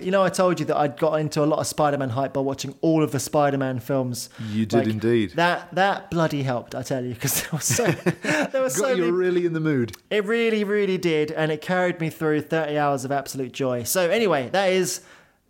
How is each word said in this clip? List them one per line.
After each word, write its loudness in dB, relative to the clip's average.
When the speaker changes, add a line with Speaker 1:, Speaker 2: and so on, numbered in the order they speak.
Speaker 1:
you -2
know, 4
I 4
told 2
you -2
that 0
I'd 0
got 2
into 0
a 4
lot 2
of -2
Spider-Man 0
hype -2
by 0
watching -4
all 4
of 0
the -2
Spider-Man 0
films. -4
Speaker 2:
You 0
did 2
Speaker 1:
Like, 2
Speaker 2:
indeed. 2
Speaker 1:
that, 0
that 0
bloody 0
helped, -4
I -6
tell -4
you, -6
'cause -2
there -10
was -4
so, 0
Speaker 2:
<laughs> -2
Speaker 1:
there 0
was -2
Speaker 2:
Got 0
Speaker 1:
so 2
Speaker 2:
you 0
Speaker 1:
many 2
Speaker 2:
really 2
in 0
the -2
mood. 0
Speaker 1:
It 0
really, 2
really 0
did, 0
and 0
it -4
carried 0
me -2
through 0
thirty -2
hours 0
of -4
absolute -4
joy. -2
So 0
anyway, 2
that 4
is 0